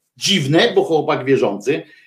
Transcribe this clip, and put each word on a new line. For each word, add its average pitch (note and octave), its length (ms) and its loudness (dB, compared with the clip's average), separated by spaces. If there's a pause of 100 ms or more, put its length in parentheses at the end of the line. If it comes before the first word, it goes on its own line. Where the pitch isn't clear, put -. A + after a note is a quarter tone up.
(160)
dziwne, F3+ 580 0
bo F#3+ 100 2
chłopak D3 400 -2
wierzący, B2 580 0 (240)